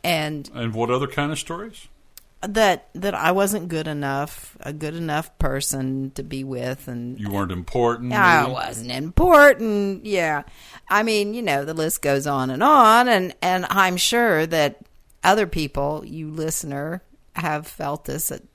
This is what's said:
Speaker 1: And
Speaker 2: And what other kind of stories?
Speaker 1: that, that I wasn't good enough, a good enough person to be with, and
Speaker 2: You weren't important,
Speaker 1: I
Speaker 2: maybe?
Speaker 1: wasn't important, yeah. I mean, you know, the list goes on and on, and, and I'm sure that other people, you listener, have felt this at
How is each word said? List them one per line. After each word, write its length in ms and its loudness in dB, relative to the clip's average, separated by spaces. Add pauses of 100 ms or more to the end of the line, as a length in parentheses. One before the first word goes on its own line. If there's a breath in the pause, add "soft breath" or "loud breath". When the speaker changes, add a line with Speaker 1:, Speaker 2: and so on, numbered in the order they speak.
Speaker 1:
And 500 -4
Speaker 2:
And 220 -6
what 160 -2
other 160 0
kind 240 -4
of 80 -6
stories? 480 -12 (560)
Speaker 1:
that, 520 2
that 200 -4
I 180 2
wasn't 360 0
good 180 -6
enough, 720 -6
a 120 -10
good 240 -8
enough 420 -6
person 760 -4
to 100 -10
be 200 -8
with, 460 -8
and 320 -10
Speaker 2:
You 100 -8
weren't 220 -2
important, 640 -2
Speaker 1:
I 300 6
Speaker 2:
maybe? 100 -4
Speaker 1:
wasn't 380 -8
important, 1120 6
yeah. 380 0 (440 loud breath)
I 140 2
mean, 320 0
you 80 -6
know, 240 0
the 80 -8
list 260 -2
goes 260 0
on 220 -2
and 140 -2
on, 460 6
and, 340 2
and 260 0
I'm 300 2
sure 480 2
that 320 0 (440)
other 240 4
people, 600 -4
you 240 -12
listener, 720 -8 (340)
have 300 -6
felt 400 -10
this 260 -8
at 80 -12 (140)